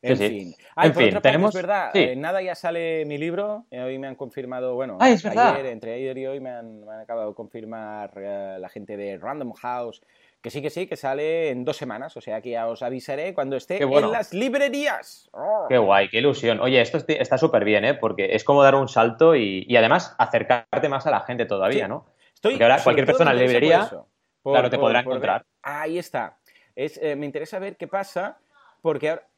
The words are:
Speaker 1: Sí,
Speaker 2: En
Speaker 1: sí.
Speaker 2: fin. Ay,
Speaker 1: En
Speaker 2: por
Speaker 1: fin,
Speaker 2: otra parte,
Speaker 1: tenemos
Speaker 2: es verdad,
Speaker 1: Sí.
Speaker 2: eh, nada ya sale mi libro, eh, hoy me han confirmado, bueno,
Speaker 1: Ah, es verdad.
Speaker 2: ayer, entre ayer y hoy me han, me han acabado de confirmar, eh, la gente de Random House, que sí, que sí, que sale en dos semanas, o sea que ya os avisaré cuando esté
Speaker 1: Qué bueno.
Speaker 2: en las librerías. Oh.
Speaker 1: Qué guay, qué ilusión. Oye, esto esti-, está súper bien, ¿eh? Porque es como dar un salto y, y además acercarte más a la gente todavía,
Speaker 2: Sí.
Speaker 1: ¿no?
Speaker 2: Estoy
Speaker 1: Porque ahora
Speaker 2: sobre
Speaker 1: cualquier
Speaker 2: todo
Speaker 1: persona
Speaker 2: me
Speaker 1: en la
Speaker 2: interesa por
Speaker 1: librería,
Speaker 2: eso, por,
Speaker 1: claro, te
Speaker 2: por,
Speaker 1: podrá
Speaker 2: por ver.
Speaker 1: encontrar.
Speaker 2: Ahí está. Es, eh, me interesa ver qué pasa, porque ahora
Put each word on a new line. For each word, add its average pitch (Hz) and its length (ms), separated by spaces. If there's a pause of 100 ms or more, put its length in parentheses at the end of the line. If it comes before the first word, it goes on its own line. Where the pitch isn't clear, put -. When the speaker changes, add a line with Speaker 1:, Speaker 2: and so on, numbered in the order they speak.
Speaker 1:
Sí, 123 80
Speaker 2:
En 131 80
Speaker 1:
sí. 104 120
Speaker 2:
fin. 95 260 (200)
Ay, 165 120
Speaker 1:
En 151 60
Speaker 2:
por 170 100
Speaker 1:
fin, 110 60
Speaker 2:
otra 95 120
parte, - 80
Speaker 1:
tenemos 180 260
Speaker 2:
es 185 60
verdad, 180 320
Speaker 1:
Sí. 202 60
Speaker 2:
eh, 127 160
nada 165 260
ya 180 140
sale 165 500
mi 147 120
libro, 202 540
eh, 123 100
hoy 131 180
me 135 80
han 135 80
confirmado, 127 600
bueno, 120 260
Speaker 1:
Ah, 262 80
es 214 140
verdad. 220 320
Speaker 2:
ayer, 139 120
entre 113 280
ayer 131 220
y 131 100
hoy 139 140
me 131 100
han, 113 340
me 107 80
han 110 80
acabado 110 280
de 101 60
confirmar, 107 840
eh, 98 420
la 90 100
gente 104 280
de 101 200
Random 123 360
House, 123 480 (400)
que 120 80
sí, 139 120
que 147 80
sí, 180 180
que 165 100
sale 151 540
en 123 120
dos 139 140
semanas, 131 400
o 117 40
sea 107 200
que 123 80
ya 117 180
os 117 160
avisaré 139 500
cuando 139 220
esté 180 220
Speaker 1:
Qué 147 80
bueno. 139 220
Speaker 2:
en 214 40
las 220 220
librerías. 269 1000
Oh. 185 380
Speaker 1:
Qué 127 80
guay, 98 320
qué 110 80
ilusión. 117 420
Oye, 127 220
esto 117 160
esti-, 151 200
está 127 200
súper 113 260
bien, 104 220
¿eh? 135 80
Porque 101 420
es 107 80
como 143 180
dar 135 140
un 135 140
salto 123 480
y, 98 320
y 120 80
además 127 420
acercarte 120 680
más 135 180
a 151 40
la 101 100
gente 120 240
todavía, 101 400
Speaker 2:
Sí. 98 40
Speaker 1:
¿no? 135 180 (260)
Speaker 2:
Estoy 240 220
Speaker 1:
Porque - 100
ahora 151 140
Speaker 2:
sobre - 40
Speaker 1:
cualquier 131 220
Speaker 2:
todo - 140
Speaker 1:
persona 151 120
Speaker 2:
me 123 60
Speaker 1:
en - 0
la 123 160
Speaker 2:
interesa 151 240
por 196 80
Speaker 1:
librería, - 20 (140)
Speaker 2:
eso, - 60 (340)
por, 139 120
Speaker 1:
claro, 123 160
te 127 60
Speaker 2:
por, 135 120
Speaker 1:
podrá 113 160
Speaker 2:
por 127 100
ver. - 20
Speaker 1:
encontrar. 120 300 (160)
Speaker 2:
Ahí 156 360
está. 127 400 (380)
Es, 151 260
eh, 151 140
me 143 100
interesa 151 340
ver 190 180
qué 170 100
pasa, 196 500 (440)
porque 151 300
ahora 165 120 (140)